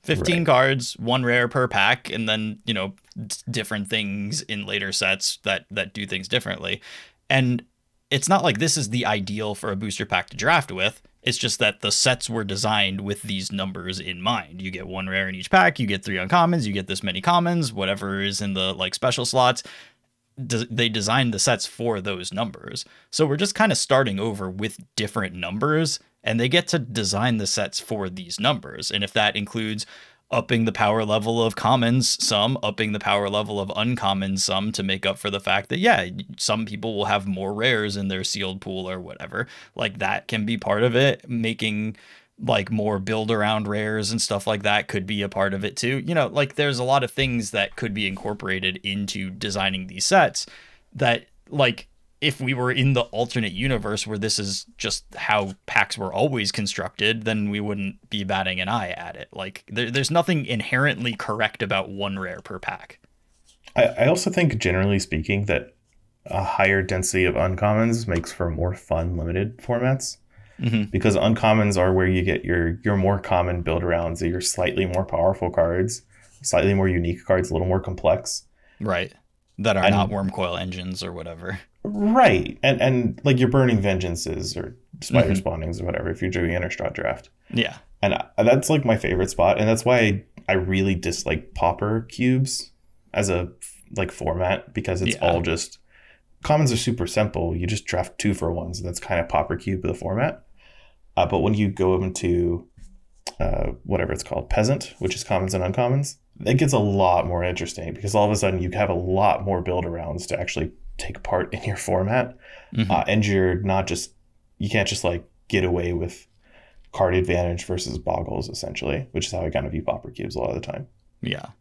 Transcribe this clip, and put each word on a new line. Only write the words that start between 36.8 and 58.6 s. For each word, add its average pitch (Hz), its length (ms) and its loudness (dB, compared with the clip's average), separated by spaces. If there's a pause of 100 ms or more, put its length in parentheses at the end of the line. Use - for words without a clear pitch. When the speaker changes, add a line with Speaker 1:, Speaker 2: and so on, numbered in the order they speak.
Speaker 1:
will 101 80 0
have 101 220 0
more 95 280 -2
rares 107 420 0
in 98 120 -2
their 95 160 -2
sealed 95 360 -4
pool 92 300 -6
or 92 80 -6
whatever, 90 480 -8 (300)
like, 104 220 -4
that 101 280 -2
can 107 200 -2
be 117 100 -2
part 104 260 0
of 120 140 4
it. 135 320 2
Making, 113 680 -2 (480)
like, 107 280 0
more 104 280 0
build 110 320 -2
around 107 380 2
rares 107 420 -2
and 113 100 -2
stuff 101 260 -2
like 107 160 0
that 104 260 2
could 95 180 -4
be 101 140 -4
a 101 80 -2
part 98 240 0
of 98 100 -4
it 104 140 -4
too. 131 220 -2
You 165 160 -4
know, 147 120 2
like, 139 280 -2
there's 143 240 0
a 123 60 -2
lot 135 200 4
of 117 60 -4
things 123 400 0
that 101 260 -2
could 113 160 -2
be 101 160 -2
incorporated 95 760 -4
into 98 460 -4
designing 95 600 -4
these 92 180 -4
sets - 400 4 (480)
that, 120 320 0 (240)
like, 131 360 2 (340)
if 143 200 -2
we 131 140 0
were 123 180 0
in 135 220 4
the 120 80 4
alternate 113 500 -2
universe 107 540 -2
where 107 100 -6
this 104 220 -2
is 98 260 -4 (140)
just - 260 -4 (100)
how 101 380 0 (140)
packs - 320 2
were 95 120 -4
always 113 400 0
constructed, 107 720 -2
then 107 260 0
we 104 100 -4
wouldn't 101 480 -6
be 101 160 -6
batting 95 360 -2